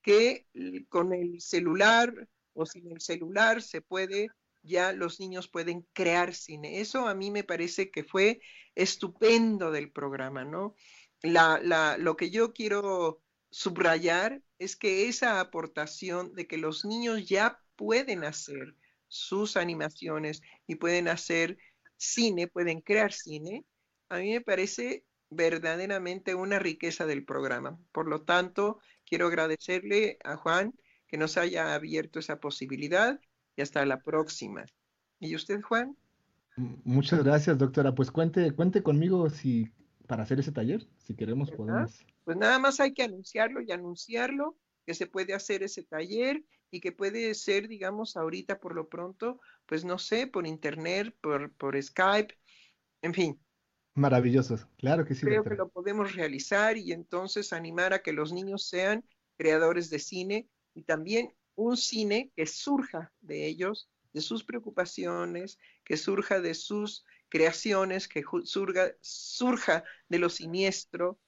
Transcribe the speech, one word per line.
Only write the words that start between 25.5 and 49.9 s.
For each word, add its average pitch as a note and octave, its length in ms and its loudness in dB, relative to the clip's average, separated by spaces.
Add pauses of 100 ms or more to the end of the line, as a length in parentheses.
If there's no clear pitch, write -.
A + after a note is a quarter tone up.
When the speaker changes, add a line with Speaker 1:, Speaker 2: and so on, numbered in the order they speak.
Speaker 1:
una F#3+ 240 0
riqueza E3 480 -2
del C#3 180 -2
programa. C3+ 540 -4 (140)
Por D#3+ 160 -2
lo D#3 140 -2
tanto, F#3 580 2 (260)
quiero F3 220 2
agradecerle F3+ 960 0
a D3 120 -6
Juan F#3 380 0 (340)
que D3+ 100 -6
nos D#3+ 200 0
haya E3+ 360 0
abierto D#3 440 -4
esa D#3 220 -6
posibilidad D3 800 0 (360)
y C#3 60 -4
hasta C#3+ 240 0
la C3 160 0
próxima. D#3 640 -4 (540)
¿Y D#3+ 160 -6
usted, G3+ 280 -4
Juan? B3 340 -2 (600)
Speaker 2:
M-, B2 280 -6
muchas C#3 400 4
gracias, D3 340 6
doctora. C3+ 360 4
Pues C3 160 2
cuente, E3 440 4
cuente F#3 280 4
conmigo E3 480 4
si, A#2+ 400 0 (360)
para A2+ 160 -2
hacer C3 180 0
ese D3 120 -2
taller, C#3 340 -2 (120)
si - 160 -12
queremos, B2+ 360 -2
Speaker 1:
¿Verdad? D3 60 -12 (100)
Speaker 2:
podemos. F3+ 400 -4 (180)
Speaker 1:
Pues E3 120 -4
nada A3+ 220 4
más C4+ 220 2
hay C#4 120 4
que C4+ 100 -4
anunciarlo A3+ 600 -2
y G#3+ 100 -6
anunciarlo, A#3 840 -6 (300)
que E3+ 80 -6
se F3+ 120 -4
puede F#3+ 280 -4
hacer G3 280 -4
ese F#3+ 220 -8
taller A3+ 600 -4 (260)
y F3+ 100 -10
que F3+ 120 -6
puede G#3+ 420 -4
ser, G#3 320 0
digamos, G#3 500 -8
ahorita E3+ 440 -4
por F3 140 -10
lo D#3+ 140 -6
pronto, F#3+ 520 -8 (260)
pues D#3+ 180 -4
no F3+ 140 -4